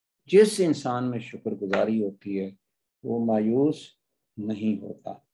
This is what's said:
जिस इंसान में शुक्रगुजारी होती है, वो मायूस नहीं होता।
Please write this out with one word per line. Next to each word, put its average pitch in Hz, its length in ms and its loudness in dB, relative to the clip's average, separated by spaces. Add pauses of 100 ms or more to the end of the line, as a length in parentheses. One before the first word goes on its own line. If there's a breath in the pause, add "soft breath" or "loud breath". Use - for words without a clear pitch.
(280)
जिस 208 320 6
इंसान 135 440 0
में 123 160 -4
शुक्रगुजारी 107 800 -2
होती 98 360 -6
है, 98 200 -6 (480)
वो 117 200 -2
मायूस 117 760 0 (400)
नहीं 107 420 -2
होता। - 540 -14